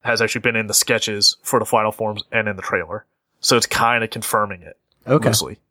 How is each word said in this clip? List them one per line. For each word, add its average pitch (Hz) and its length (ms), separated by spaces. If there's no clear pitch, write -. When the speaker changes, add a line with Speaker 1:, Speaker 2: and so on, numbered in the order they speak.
Speaker 1:
has 117 180
actually 113 200
been 117 160
in 107 100
the 104 60
sketches 107 680
for - 180
the 110 60
final 107 280
forms 107 380
and 110 180
in 98 80
the 92 40
trailer. 92 440
So - 160
it's 113 100
kinda 117 440
confirming 104 540
it. 82 140
Speaker 2:
Okay. 123 220
Speaker 1:
Loosely. 110 300